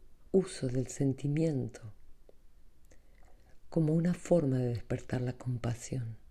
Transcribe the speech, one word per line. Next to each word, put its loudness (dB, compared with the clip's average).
uso 2
del 0
sentimiento 0
como 4
una 4
forma 4
de 2
despertar -2
la 0
compasión. -4